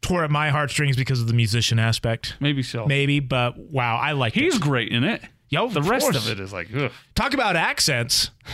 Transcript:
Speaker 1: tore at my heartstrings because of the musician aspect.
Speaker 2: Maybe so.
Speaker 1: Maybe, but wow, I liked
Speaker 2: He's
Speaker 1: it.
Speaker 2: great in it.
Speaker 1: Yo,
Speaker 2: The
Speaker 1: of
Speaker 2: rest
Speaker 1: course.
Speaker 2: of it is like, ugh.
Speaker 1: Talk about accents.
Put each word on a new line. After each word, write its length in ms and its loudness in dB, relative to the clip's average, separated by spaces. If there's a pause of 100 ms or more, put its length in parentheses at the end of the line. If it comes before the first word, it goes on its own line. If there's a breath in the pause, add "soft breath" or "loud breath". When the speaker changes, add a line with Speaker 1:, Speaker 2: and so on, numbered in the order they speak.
Speaker 1:
tore 220 0
at 80 0
my 200 2
heartstrings 440 0
because 240 0
of 80 0
the 60 2
musician 460 2
aspect. 600 0
Speaker 2:
Maybe 240 0
so. 220 -6
Speaker 1:
Maybe, 340 2
but 380 0
wow, 400 -2
I 160 -2
liked 240 0
Speaker 2:
He's 180 2
Speaker 1:
it. 60 -2
Speaker 2:
great 280 0
in 140 0
it. 180 -2 (280)
Speaker 1:
Yo, 180 0
Speaker 2:
The 120 -2
Speaker 1:
of 100 2
Speaker 2:
rest 140 2
Speaker 1:
course. 140 2
Speaker 2:
of 140 -2
it 80 -6
is 140 -10
like, 200 -8
ugh. 180 -2 (240 loud breath)
Speaker 1:
Talk 180 0
about 240 2
accents. 720 0 (240 loud breath)